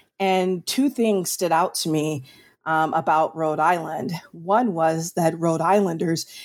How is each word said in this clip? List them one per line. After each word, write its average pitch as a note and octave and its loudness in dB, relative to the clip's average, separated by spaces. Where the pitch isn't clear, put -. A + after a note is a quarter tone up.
And F#3 0
two C#4 0
things G#3 0
stood E3+ -2
out F3 2
to - -4
me, D#3 -2
um, D#3+ 0
about D#3+ 2
Rhode D#3 -2
Island. D#3+ 0
One G3 0
was E3 0
that E3 0
Rhode E3 0
Islanders E3+ 2